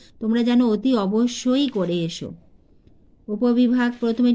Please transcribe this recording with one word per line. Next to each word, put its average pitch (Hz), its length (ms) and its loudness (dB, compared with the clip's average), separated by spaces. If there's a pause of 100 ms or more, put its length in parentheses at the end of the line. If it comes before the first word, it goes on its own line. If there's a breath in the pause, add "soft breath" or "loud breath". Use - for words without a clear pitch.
(200 loud breath)
তোমরা 226 280 0
যেন 247 120 4 (140)
অতি 254 180 0 (120)
অবশ্যই 247 720 0
করে 175 200 -2 (120)
এসো। - 200 -12 (1000)
উপবিভাগ 240 640 2 (120)
প্রথমে 240 320 2